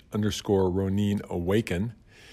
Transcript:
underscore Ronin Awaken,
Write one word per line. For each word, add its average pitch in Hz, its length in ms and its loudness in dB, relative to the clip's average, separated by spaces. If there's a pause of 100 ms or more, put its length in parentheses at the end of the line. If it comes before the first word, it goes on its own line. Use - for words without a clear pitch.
(120)
underscore 98 580 2
Ronin 98 580 0
Awaken, 95 680 0 (380)